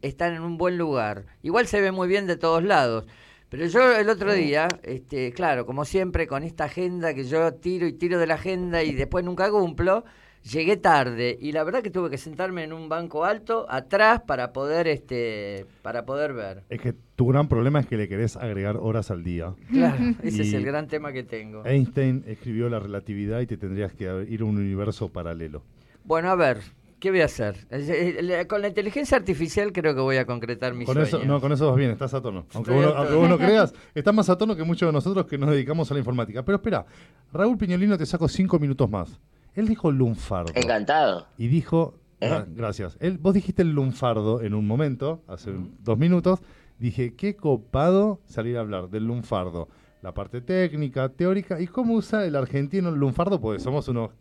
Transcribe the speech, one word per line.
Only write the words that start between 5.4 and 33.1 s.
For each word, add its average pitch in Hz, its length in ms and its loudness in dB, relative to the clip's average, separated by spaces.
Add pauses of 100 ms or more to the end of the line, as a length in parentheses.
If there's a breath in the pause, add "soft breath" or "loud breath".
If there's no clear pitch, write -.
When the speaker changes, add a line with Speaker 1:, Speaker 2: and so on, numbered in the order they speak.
Speaker 1:
como 135 220 -4
siempre, 180 400 0
con 139 160 -4
esta 165 220 -6
agenda 175 500 -2
que 131 100 -6
yo 160 300 0
tiro 175 320 -2
y 143 80 -2
tiro 175 240 0
de 165 80 2
la 160 80 2
agenda 180 480 -2
y 151 120 0
después 175 300 -2
nunca 180 260 0
cumplo, 185 540 2 (380 loud breath)
llegué 160 340 0
tarde 123 640 4
y 147 120 -6
la 156 120 0
verdad 220 180 -2
que 202 80 -8
tuve 175 200 -2
que 135 80 -6
sentarme 170 460 -6
en 156 80 -10
un 160 160 -12
banco 165 360 -4
alto 220 440 -2
atrás 214 580 4
para 123 260 -2
poder, 151 340 0
este, 110 800 -4 (180)
para 117 240 -6
poder 143 280 -4
ver. 95 340 -10
Speaker 3:
Es 117 120 -8
que 123 140 -2 (220)
tu 123 100 4
gran 139 220 4
problema 135 320 2
es 123 60 -2
que 117 100 -4
le 104 120 -2
querés 107 280 -4
agregar 104 400 -4
horas 110 340 -2
al 87 140 -6
día. 87 300 -6 (160)
Speaker 1:
Claro, 254 260 4
<laughs> 240 260 -2
ese 107 200 -2
es 104 100 0
Speaker 3:
Y - 20 0
Speaker 1:
el 127 100 -2
gran 147 220 -4
tema 151 260 -6
que 127 100 -8
tengo. 107 440 -12
Speaker 3:
Einstein 131 600 2
escribió 113 420 -4
la 117 120 -2
relatividad 101 600 -6
y 123 60 -2
te 107 100 -6
tendrías 95 380 -6
que 95 340 -8
ir 113 140 -6
a - 20 -2
un 104 140 0
universo 101 500 -2
paralelo. 82 540 -10 (420 soft breath)
Speaker 1:
Bueno, 165 260 0
a 185 60 2
ver, 131 240 2 (400)
¿qué 190 100 -2
voy 185 100 4
a 151 60 4
hacer? 104 440 -6
Eh, 151 480 -2
eh, 165 40 -4
le-, 180 240 -2
con 208 160 -2
la 202 60 -2
inteligencia 214 500 0
artificial 185 540 -2
creo 160 220 2
que 131 60 0
voy 131 160 2
a 127 80 2
concretar 120 480 -4
mis 120 140 -8
Speaker 3:
Con 131 120 0
eso, 156 200 2
Speaker 1:
sueños. 131 100 -4
Speaker 3:
no, 143 140 2
con 139 100 2
eso 147 140 2
vas 131 100 4
bien, 135 140 4
estás 127 240 -4
a 127 80 -4
tono. 95 320 -6
Aunque 113 160 -4
Speaker 1:
Estoy 127 60 4
Speaker 3:
vos 143 80 6
no, 151 60 6
Speaker 1:
a - 20 4
tono. 139 80 -2
Speaker 3:
aunque 143 160 2